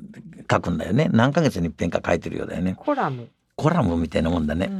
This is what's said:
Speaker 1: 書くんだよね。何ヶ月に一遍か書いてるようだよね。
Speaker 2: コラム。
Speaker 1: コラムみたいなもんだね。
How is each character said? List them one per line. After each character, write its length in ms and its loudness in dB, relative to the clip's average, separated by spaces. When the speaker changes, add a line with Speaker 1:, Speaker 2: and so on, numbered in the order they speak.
Speaker 1:
書 100 4
く 100 -2
ん 80 -2
だ 80 -6
よ 60 -4
ね。 200 2
何 200 4
ヶ 100 2
月 180 0
に 80 0
一 100 -8
遍 120 -2
か 140 0
書 100 2
い 60 2
て 100 -8
る 80 -6
よ 60 -6
う 40 -8
だ 80 -8
よ 60 -4
ね。 160 0
Speaker 2:
コ 160 -2
ラ 160 -2
ム。 180 -10
Speaker 1:
コ 140 2
ラ 120 4
ム 140 2
み 120 0
た 100 -4
い 40 2
な 80 2
も 80 2
ん 80 0
だ 80 -2
ね。 140 0